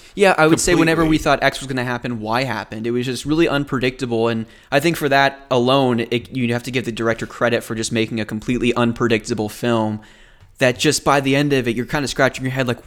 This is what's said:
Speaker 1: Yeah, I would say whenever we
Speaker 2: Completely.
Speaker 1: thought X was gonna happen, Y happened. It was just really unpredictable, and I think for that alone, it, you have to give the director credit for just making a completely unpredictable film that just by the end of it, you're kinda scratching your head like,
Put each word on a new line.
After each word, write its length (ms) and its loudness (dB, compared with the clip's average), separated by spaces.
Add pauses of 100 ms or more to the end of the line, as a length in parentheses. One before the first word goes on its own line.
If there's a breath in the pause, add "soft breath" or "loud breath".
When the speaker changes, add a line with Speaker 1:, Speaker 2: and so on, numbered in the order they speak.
(140 loud breath)
Speaker 1:
Yeah, 240 4
I 80 6
would 140 4
say 140 2
whenever 280 4
we 160 2
Speaker 2:
Completely. 60 -4
Speaker 1:
thought 180 2
X 180 0
was 60 -12
gonna 180 -4
happen, 360 -6
Y 240 -2
happened. 420 -6
It 60 -2
was 120 0
just 220 -6
really 220 2
unpredictable, 800 -2
and 180 -2 (240 loud breath)
I 100 2
think 160 0
for 140 -2
that 400 2
alone, 500 2
it, 340 -4
you 200 -2
have 80 -4
to 80 -10
give 160 -2
the 60 -4
director 340 -2
credit 360 0
for 120 -8
just 180 -4
making 280 -2
a 40 -2
completely 500 0
unpredictable 760 0
film 500 -2 (580 loud breath)
that 200 2
just 240 0
by 180 4
the 140 0
end 180 2
of 140 0
it, 80 0
you're 100 -4
kinda 240 -4
scratching 360 0
your 80 -2
head 160 -2
like, 180 -4